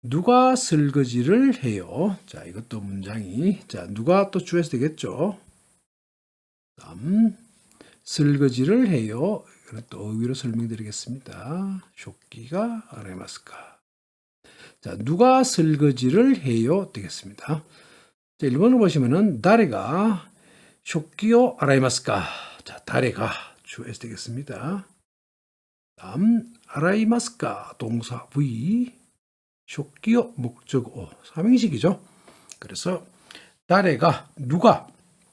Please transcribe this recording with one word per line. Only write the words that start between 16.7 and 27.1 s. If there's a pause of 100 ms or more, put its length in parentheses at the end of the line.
되겠습니다. (720)
자,
일
번
보시면은
다레가 (540)
쇼끼요
아라이마스까? (400)
자,
다레가 (340)
주어에서
되겠습니다. (1120)
다음, (140)
아라이마스까?